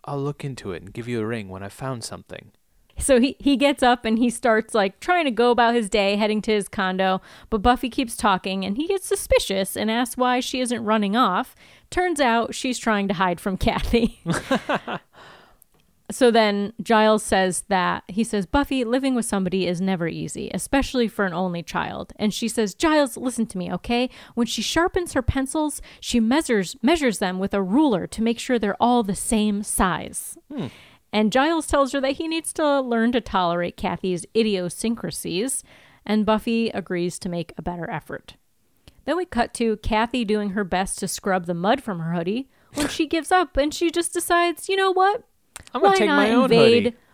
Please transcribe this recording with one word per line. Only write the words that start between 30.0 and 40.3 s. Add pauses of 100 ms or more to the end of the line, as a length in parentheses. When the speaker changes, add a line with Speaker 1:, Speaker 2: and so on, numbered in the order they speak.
Speaker 1:
Hmm. (440)
Speaker 2:
And
Giles
tells
her
that
he
needs
to
learn
to
tolerate
Kathy's
idiosyncrasies, (420)
and
Buffy
agrees
to
make
a
better
effort. (680)
Then
we
cut
to
Kathy
doing